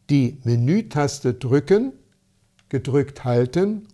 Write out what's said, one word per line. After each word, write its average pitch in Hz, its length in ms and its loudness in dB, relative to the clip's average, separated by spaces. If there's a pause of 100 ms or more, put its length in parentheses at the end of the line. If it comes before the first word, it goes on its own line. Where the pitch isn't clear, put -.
die 139 340 2
Menütaste 139 920 0
drücken, 147 580 0 (760)
gedrückt 135 560 -2
halten 170 680 0